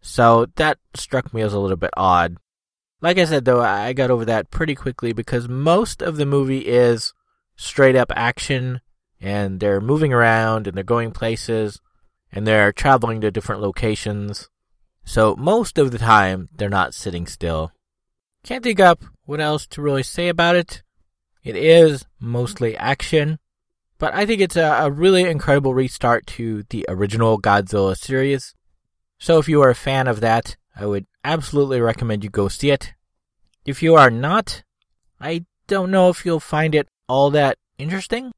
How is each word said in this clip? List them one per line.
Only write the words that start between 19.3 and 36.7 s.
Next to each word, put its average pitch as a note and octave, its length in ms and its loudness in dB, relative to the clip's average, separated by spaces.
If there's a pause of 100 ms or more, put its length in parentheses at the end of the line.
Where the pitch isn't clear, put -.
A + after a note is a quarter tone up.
else D3+ 260 -4
to - 140 -14
really C3+ 220 0
say F3 240 -4
about E3+ 280 2
it. - 260 -2 (640)
It G#2+ 120 -2
is D#3+ 500 6 (140)
mostly A#2 560 -4
action, D3 600 -2 (640)
but - 160 -2
I G#3 100 0
think G#3 160 -2
it's F#3 140 0
a, D#3 240 2
a D3+ 100 2
really F3+ 360 2
incredible C#3+ 500 0
restart B2+ 520 0
to A2 420 -8
the A2 200 -6
original G#2 500 0
Godzilla G2 560 0
series. C3+ 600 -4 (640)
So E3 180 2
if D3+ 100 2
you D3 140 4
are C3 80 8
a A#2+ 60 2
fan C3+ 320 -2
of G#2+ 140 -2
that, A2+ 340 0 (200)
I G2+ 100 -10
would G2+ 200 -4 (180)
absolutely C#3+ 560 -2
recommend A2+ 440 -2
you G#2 60 -10
go G2+ 200 -2
see C#3+ 220 -2
it. - 220 -4 (720)
If C3+ 180 -8
you E3 140 6
are C3+ 160 8
not, D3+ 520 -4 (580)
I E3+ 240 -8 (220)
don't F#3+ 220 -2
know F#3 200 6
if - 160 -4
you'll E3 140 -2
find D#3 360 -2